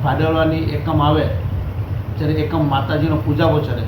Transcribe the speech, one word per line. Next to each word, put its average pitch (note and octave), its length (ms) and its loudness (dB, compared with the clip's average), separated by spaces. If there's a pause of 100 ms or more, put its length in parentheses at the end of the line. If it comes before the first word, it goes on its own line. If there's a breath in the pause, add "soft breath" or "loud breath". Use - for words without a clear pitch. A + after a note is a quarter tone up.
ભાદરવાની D#3+ 540 2
એકમ D#3 440 0
આવે, D3+ 260 4 (880)
જ્યારે D3+ 160 0
એકમ D#3 360 0
માતાજીનો D3+ 460 0
પૂજાપો D3+ 440 2
ચડે C#3 280 -2